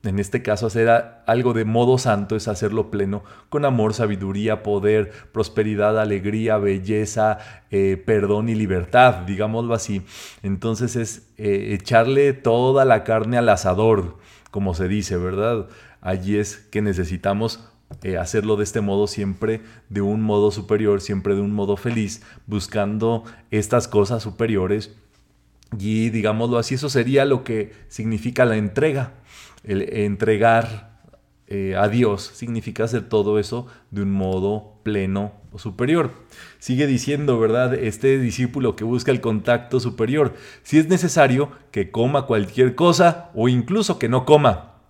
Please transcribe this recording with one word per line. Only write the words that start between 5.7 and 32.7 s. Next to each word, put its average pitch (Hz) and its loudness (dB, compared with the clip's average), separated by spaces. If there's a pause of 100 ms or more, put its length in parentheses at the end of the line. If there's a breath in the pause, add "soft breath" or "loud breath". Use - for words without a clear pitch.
alegría, 107 0
belleza, 104 0 (320 loud breath)
eh, 95 2
perdón 104 2
y 113 0
libertad, 98 4
digámoslo 110 -2
así. 104 -4 (400 loud breath)
Entonces 110 -4
es, - -8
eh, 104 -2
echarle 127 2
toda 131 2
la 120 4
carne 113 0
al 120 4
asador, 98 2 (320 soft breath)
como 98 -4
se 92 -2
dice, 101 -2
¿verdad? 98 -2 (320 loud breath)
Allí 95 -2
es 104 -2
que - -6
necesitamos, 98 -2 (340)
eh, 92 -4
hacerlo 104 -2
de 104 0
este 104 -4
modo 101 0
siempre, 107 -4 (280 loud breath)
de 101 -6
un 107 0
modo 104 2
superior, 104 0
siempre 98 -2
de 101 -2
un 101 -2
modo 101 -2
feliz, 110 -4 (240 loud breath)
buscando 107 -2 (280 loud breath)
estas 110 0
cosas 104 0
superiores. 104 -2 (840)
Y 110 0
digámoslo 113 0
así, 117 -2
eso 139 -4
sería 139 2
lo 139 2
que 110 -6 (160 loud breath)
significa 113 -2
la 110 2
entrega. 135 -2 (520 loud breath)
El 98 -2
entregar, 110 0 (460)
eh, 95 -4
a 101 2
Dios 107 0 (120)
significa 113 -6